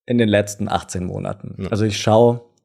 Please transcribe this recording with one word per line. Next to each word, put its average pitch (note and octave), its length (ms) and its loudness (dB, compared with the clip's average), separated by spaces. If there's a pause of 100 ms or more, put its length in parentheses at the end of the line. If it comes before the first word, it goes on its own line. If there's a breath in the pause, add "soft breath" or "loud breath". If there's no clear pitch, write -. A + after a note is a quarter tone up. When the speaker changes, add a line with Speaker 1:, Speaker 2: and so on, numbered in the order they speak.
Speaker 1:
in B2 100 0
den A2+ 140 4
letzten G2+ 400 0
achtzehn F#2+ 340 -6
Monaten. F#2+ 540 -10
Speaker 2:
Ja. F#2+ 100 -8
Speaker 1:
Also G#2 160 -2
ich G#2 160 -4
schaue A#2+ 400 4 (240)